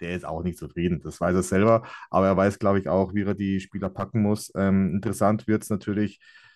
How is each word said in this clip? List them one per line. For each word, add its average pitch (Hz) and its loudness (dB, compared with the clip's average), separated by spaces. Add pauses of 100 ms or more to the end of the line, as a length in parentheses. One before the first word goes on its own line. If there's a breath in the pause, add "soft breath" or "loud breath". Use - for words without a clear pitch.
der 87 -6
ist 85 -8
auch 82 -6
nicht 87 -6
zufrieden, 85 -4
das 78 -10
weiß 90 2
er 92 2
selber, 113 4 (280 loud breath)
aber 95 4
er 95 4
weiß, 98 2
glaub 98 2
ich, 92 -2
auch, 92 0
wie 101 0
er 98 -2
die 98 -2
Spieler 92 -8
packen 104 -4
muss. 104 0
Ähm, 95 2
interessant 101 0
wird's 107 0
natürlich, 101 -4 (360 soft breath)